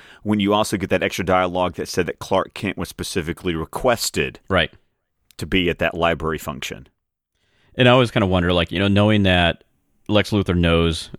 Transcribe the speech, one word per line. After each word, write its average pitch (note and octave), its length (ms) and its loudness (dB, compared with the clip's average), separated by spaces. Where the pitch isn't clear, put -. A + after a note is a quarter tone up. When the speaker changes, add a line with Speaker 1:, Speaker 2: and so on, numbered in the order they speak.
Speaker 1:
when G#2+ 160 0
you G2+ 160 2
also G#2+ 220 0
get F#2 140 -6
that F#2 120 0
extra G2 220 -4
dialogue F2+ 500 0
that - 140 -8
said F2+ 180 -2
that - 140 -10
Clark - 340 -2
Kent - 240 -6
was F2 100 -6
specifically E2+ 680 -6
requested D#2+ 840 -2
Speaker 2:
Right. F2 240 0
Speaker 1:
to F2+ 80 -8
be F2 220 0
at D#2+ 120 -2
that E2 140 0
library D#2+ 440 -2
function. - 480 -12
Speaker 2:
And B2 140 4
I A#2+ 40 8
always B2 180 4
kinda G#2 160 2
wonder, F2+ 260 2
like, E2+ 180 0
you E2 80 -4
know, G2 100 2
knowing G#2 360 4
that F2+ 400 2
Lex G#2 220 0
Luthor F#2+ 260 0
knows E2 600 2